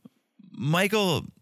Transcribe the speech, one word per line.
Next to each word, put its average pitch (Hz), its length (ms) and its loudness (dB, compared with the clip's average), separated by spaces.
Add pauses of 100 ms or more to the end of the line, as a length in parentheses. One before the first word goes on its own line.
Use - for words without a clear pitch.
(520)
Michael, 180 760 0 (160)